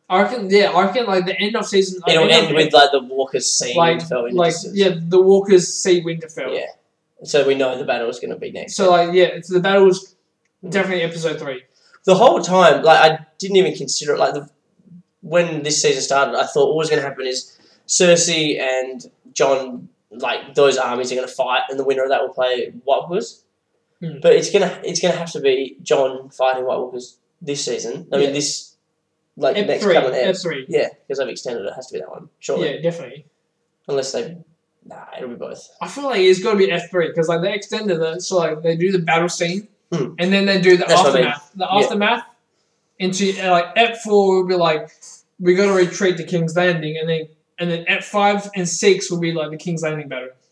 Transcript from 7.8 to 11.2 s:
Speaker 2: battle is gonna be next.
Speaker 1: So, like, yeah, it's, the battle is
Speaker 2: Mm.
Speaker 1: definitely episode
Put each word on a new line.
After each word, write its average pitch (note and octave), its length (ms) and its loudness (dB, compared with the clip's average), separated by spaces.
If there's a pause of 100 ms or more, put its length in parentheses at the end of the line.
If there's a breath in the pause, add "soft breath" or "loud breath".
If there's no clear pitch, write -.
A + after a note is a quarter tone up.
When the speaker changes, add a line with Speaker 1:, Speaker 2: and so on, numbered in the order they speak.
Speaker 2:
battle A#2+ 260 -2
is B2 100 -10
gonna - 160 -8
be - 140 -12
next. - 260 -12
Speaker 1:
So, G3 140 4
like, E3+ 240 4
yeah, F3+ 120 6
it's, E3+ 220 -10
the F3+ 120 0
battle G3 280 4
is - 260 -4 (500)
Speaker 2:
Mm. F3+ 60 -14
Speaker 1:
definitely F#3 340 -2
episode D#3+ 360 -6